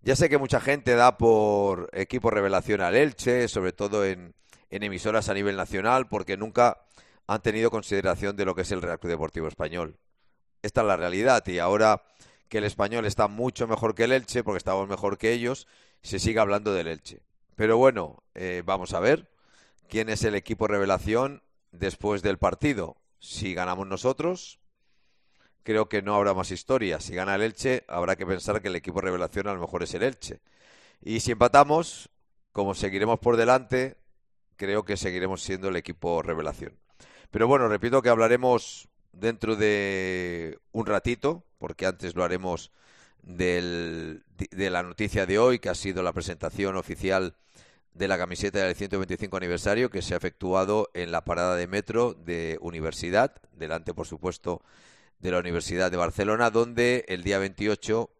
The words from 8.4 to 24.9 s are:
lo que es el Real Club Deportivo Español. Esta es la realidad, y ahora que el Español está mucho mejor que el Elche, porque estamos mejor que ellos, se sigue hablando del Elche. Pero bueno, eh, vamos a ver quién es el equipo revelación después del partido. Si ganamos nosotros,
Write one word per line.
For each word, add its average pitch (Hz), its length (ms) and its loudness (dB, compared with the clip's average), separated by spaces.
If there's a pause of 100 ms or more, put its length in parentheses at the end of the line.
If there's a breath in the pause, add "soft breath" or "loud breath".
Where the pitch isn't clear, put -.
lo 92 100 0
que 92 60 -4
es 87 100 -4
el 92 100 -4
Real 85 180 -6
Club 87 120 -6
Deportivo 80 360 -4
Español. 80 500 -6 (640)
Esta 110 200 0
es 107 60 4
la 95 80 4
realidad, 95 500 2
y 87 140 -2
ahora 104 440 4 (440 soft breath)
que 107 120 -4
el 104 40 -2
Español 104 420 -2
está 104 220 2
mucho 117 400 -4
mejor 110 260 0
que 113 120 2
el 127 80 2
Elche, 123 280 0
porque 104 180 -2
estamos 98 280 -2
mejor 98 300 -4
que 110 160 2
ellos, 120 340 -4 (340 soft breath)
se - 160 -8
sigue 110 220 0
hablando 104 340 2
del 85 140 -2
Elche. - 320 -12 (380)
Pero 110 200 4
bueno, 113 460 2 (100)
eh, 90 320 -6
vamos 92 280 -2
a 87 80 0
ver 143 280 2 (600 soft breath)
quién 110 180 -2
es 110 160 -2
el 107 100 2
equipo 104 320 -2
revelación 104 760 0 (300)
después 98 480 -4
del 95 160 0
partido. 98 580 -2 (240)
Si - 340 -8
ganamos 90 340 -4
nosotros, 135 720 -4 (1040)